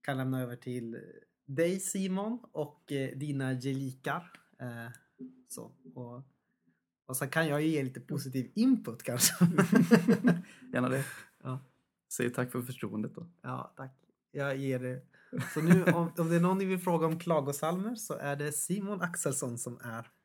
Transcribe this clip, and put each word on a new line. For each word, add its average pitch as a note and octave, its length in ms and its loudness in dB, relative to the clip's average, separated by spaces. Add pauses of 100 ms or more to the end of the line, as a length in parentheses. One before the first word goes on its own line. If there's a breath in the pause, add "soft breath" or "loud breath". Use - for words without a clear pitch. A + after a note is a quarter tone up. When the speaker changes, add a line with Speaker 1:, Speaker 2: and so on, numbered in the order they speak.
Speaker 1:
kan C#3 160 -4
lämna C3 260 0
över A#2+ 140 -6
till A#2+ 440 -8 (460)
dig, E3+ 340 0
Simon, G3 580 -2 (140)
och, D3 400 -8
eh, C3+ 260 -2
dina C3+ 420 -2
gelikar. C3+ 680 -4 (280)
Eh, A#2+ 320 -10 (580)
så, - 240 -14 (220)
och, B2 280 -12 (840)
och C3 100 -8
sen C#3 140 -2
kan D#3+ 180 2
jag D3 140 2
ju D#3 60 2
ge D#3 140 2
lite B2+ 180 -6
positiv C3 540 -4
input A3 480 2
kanske. - 420 4
<laughs> F3+ 1300 6
Speaker 2:
Gärna B2+ 160 2
det. C3+ 160 0 (380 loud breath)
Speaker 1:
Ja. C3 180 -8 (520)
Speaker 2:
Säg A#2+ 200 -2
tack B2+ 200 -4
för B2 100 -4
förtroendet A2+ 520 -6
då. - 120 -14 (160)
Speaker 1:
Ja, B2+ 340 -10
tack. C3 160 -14 (380)
Jag C#3 260 -4
ger C3+ 220 -2
det. B2+ 240 -6 (520 soft breath)
Så D#3 80 0
nu, F3 220 8
om, E3+ 340 4
om E3 100 0
det E3+ 80 4
är E3+ 40 6
någon F#3 180 4
ni G3 60 0
vill F#3 140 0
fråga E3+ 280 2
om E3 120 0
klagosalmer E3 760 -2
så A3 200 -8
är C#3+ 220 -4
det D3 160 -4
Simon G3 500 -4
Axelsson C#3 560 -4
som B2 240 -8
är A#2 280 -10 (140)